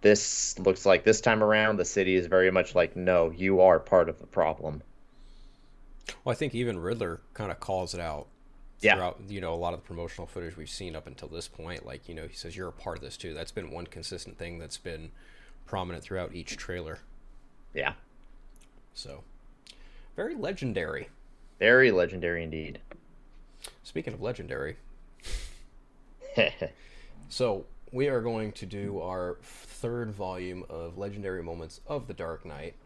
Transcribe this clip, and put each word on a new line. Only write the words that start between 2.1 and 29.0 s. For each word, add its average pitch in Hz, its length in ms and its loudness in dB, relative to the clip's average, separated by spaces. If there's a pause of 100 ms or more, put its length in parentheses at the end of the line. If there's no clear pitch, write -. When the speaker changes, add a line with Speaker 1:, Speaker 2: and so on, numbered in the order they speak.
Speaker 1:
is 87 120 4
very 92 240 6
much 92 240 4
like, 87 200 4
"No, 90 360 4
you 92 300 4
are 90 180 10
part 85 300 4
of 78 100 -8
the - 80 -18
problem." 78 560 -2 (1400)
Speaker 2:
Well, 131 100 -2
I - 20 0
think 143 180 -4
even 117 260 -2
Riddler 92 400 -4 (160)
kinda 101 200 -6
calls 92 380 -4
it 87 60 -8
out 78 280 -6 (520)
Speaker 1:
Yeah. 104 160 8
Speaker 2:
throughout, 90 320 -4
you 101 140 -8
know, 85 120 -4
a - 20 -2
lot 87 180 -2
of 87 80 -10
the - 60 -20
promotional 85 400 -10
footage 82 280 -10
we've 78 140 -14
seen 87 260 -10
up 76 120 -12
until - 200 -16
this 82 200 -10
point. 80 380 -12
Like, 67 220 -14
you 87 80 -14
know, 80 120 -12
he - 80 -16
says, 85 200 -12
"You're 92 140 -8
a - 40 -14
part 85 260 -8
of 71 40 -16
this - 140 -14
too." 85 160 -10
That's 82 180 -10
been 90 200 -10
one 87 160 -10
consistent - 500 -12
thing 85 220 -10
that's 78 180 -12
been 80 340 -10 (540)
prominent 87 380 -6
throughout 90 320 -6
each 85 220 -10
trailer. 82 420 -8 (760)
Speaker 1:
Yeah. 69 200 -2 (1000)
Speaker 2:
So, - 300 -14 (920)
very 262 200 -4
legendary. 110 720 -4 (500)
Speaker 1:
Very 123 320 10
legendary 87 520 2
indeed. 78 360 -8 (1040)
Speaker 2:
Speaking 156 300 -8
of - 80 -10
legendary, 76 560 -6 (1600)
Speaker 1:
<laughs> - 20 0 (920)
Speaker 2:
so 107 360 -2 (260)
we 131 160 0
are 131 140 0
going 110 320 -4
to - 120 -14
do 101 360 -6